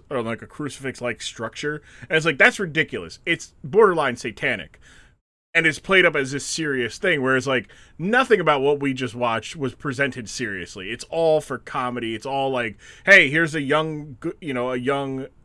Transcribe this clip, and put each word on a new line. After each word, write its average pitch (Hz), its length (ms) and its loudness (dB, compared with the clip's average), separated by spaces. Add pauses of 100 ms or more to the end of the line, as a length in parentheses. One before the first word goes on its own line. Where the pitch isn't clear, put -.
or, 131 120 -2
like, 113 200 -6
a 107 60 -18
crucifix-like 127 760 -8
structure. 147 600 -6 (200)
And - 160 0
it's 156 80 0
like, 165 120 0
that's 214 220 6
ridiculous. 143 680 -4
It's 170 280 -4 (100)
borderline 156 540 4
satanic. 113 640 -6 (760)
And 165 120 4
it's 156 140 2
played 185 260 6
up 156 100 2
as 135 180 -2
this 139 120 -6
serious 131 540 -4
thing, 160 240 0
whereas, 131 240 2
like, 127 220 -2 (280)
nothing 220 420 4
about 151 220 4
what 143 180 4
we 139 140 0
just 123 220 -6
watched 117 400 -2
was 135 180 -4
presented 131 560 -4
seriously. 98 600 -8
It's 120 140 -10
all 160 360 2
for 131 160 -8
comedy. 120 560 -4
It's 113 140 -8
all 135 240 -2
like, 117 260 -4 (300)
"Hey, 180 240 6
here's 160 240 0
a 156 60 -4
young, 151 600 -4
g-, 170 180 -8
you 147 140 -8
know, 123 180 -4
a 127 40 -4
young 135 500 -4 (200)